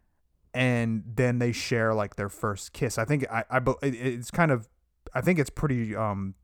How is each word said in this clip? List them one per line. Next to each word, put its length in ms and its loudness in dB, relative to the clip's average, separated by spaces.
and 520 2
then 320 2
they 140 2
share, 420 0
like, 220 -2
their 120 -4
first 440 -6
kiss. 260 -2
I 60 0
think 260 0
I, 200 -2
I, 80 0
be-, 240 2
it, 120 0
it's 360 -4
kind 200 2
of, 180 0
I 60 -2
think 180 2
it's 120 0
pretty, 440 -2
um, 500 -2